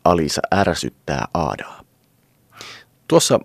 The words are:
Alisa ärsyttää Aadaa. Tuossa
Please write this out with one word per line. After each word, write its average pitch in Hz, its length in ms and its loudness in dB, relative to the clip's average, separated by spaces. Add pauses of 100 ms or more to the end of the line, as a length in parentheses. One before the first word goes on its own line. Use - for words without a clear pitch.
Alisa 85 360 2 (140)
ärsyttää 80 800 -2
Aadaa. - 500 -6 (1200)
Tuossa 156 380 4